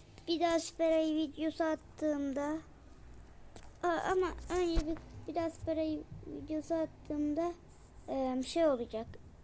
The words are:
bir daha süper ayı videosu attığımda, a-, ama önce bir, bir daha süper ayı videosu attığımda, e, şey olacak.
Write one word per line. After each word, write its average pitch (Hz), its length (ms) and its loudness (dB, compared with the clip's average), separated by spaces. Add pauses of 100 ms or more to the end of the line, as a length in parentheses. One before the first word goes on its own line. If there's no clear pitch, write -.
(280)
bir 330 120 2
daha 330 200 6
süper 320 320 2
ayı 320 240 4
videosu 311 480 0
attığımda, 294 920 0 (1300)
a-, 349 280 2
ama 370 160 4 (220)
önce 330 380 4
bir, 320 100 -2 (300)
bir 302 80 -4
daha 330 140 2
süper 320 280 -2
ayı 311 260 0 (240)
videosu 302 480 -2
attığımda, 311 760 0 (540)
e, 262 360 0
şey 330 240 4
olacak. 233 400 0 (360)